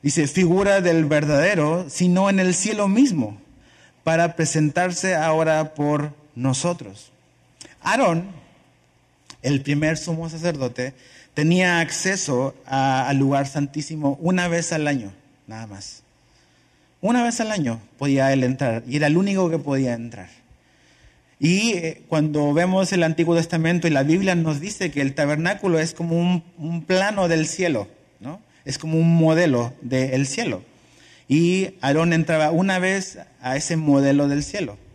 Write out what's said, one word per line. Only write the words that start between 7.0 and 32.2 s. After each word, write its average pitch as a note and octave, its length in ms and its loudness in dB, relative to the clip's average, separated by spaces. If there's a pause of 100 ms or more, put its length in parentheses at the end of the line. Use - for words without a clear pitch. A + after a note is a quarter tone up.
Aarón, F#3+ 460 0 (1120)
el C#3 200 -2
primer D3+ 360 -2
sumo E3 320 -8
sacerdote, C#3 640 -4 (400)
tenía F3 460 2
acceso D3+ 760 -2 (120)
a, C3+ 420 0
al C#3 100 0
lugar C#3 300 2
santísimo D3 760 -4
una F3 280 0
vez E3+ 240 -2
al D3+ 140 -2
año, A2+ 260 -4 (340)
nada A2 180 -12
más. G2+ 380 -18 (960)
Una A#3+ 240 0
vez A#3 160 -2
al A3 120 -2
año B2+ 280 -2 (200)
podía C3+ 340 2
él C3+ 100 2
entrar, B2 440 -2
y B2 80 -8
era D3 100 0
el D3+ 120 2
único F#3+ 340 0
que E3 80 -2
podía C3+ 340 -2
entrar. A2+ 360 -12 (1080)
Y, G3+ 340 2
eh, E3 340 -8
cuando D3+ 460 0
vemos F#3 380 2
el F3 120 2
Antiguo E3 320 2
Testamento E3 520 0
y D#3+ 40 2
la C#3 100 2
Biblia F3+ 320 2
nos D#3+ 260 0
dice F#3 300 -6
que C#3+ 120 -4
el C#3 120 -2
tabernáculo D#3+ 640 0
es E3 160 -2
como E3+ 260 -2
un, F3 240 0 (140)
un E3 260 -6
plano F#3+ 440 0
del D#3+ 180 2
cielo, D3+ 420 -2 (320)
¿no? C#3+ 220 -14 (240)
Es C3+ 140 -8
como D#3+ 180 -2
un E3 180 4
modelo D#3 680 2
del C3 440 0
cielo. C3+ 380 -6 (680)
Y F3+ 520 2
Aarón D#3+ 320 2
entraba D#3+ 360 2